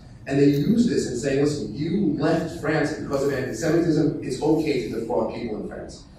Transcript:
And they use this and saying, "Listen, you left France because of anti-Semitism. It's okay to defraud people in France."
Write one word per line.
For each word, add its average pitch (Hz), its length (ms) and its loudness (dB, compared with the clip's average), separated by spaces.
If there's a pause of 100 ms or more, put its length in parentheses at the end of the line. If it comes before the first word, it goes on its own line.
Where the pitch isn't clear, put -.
(260)
And 139 140 2
they 143 80 8
use 170 420 4
this - 180 0
and 120 120 -4
saying, 139 240 2
"Listen, - 320 -2
you 160 420 0
left 160 420 0
France 151 340 0
because - 320 -4
of 139 60 0
anti-Semitism. 143 920 2
It's 131 180 -4
okay 143 480 2
to 110 100 -6
defraud 110 360 -2
people 113 260 -6
in - 60 -8
France." - 380 -14 (140)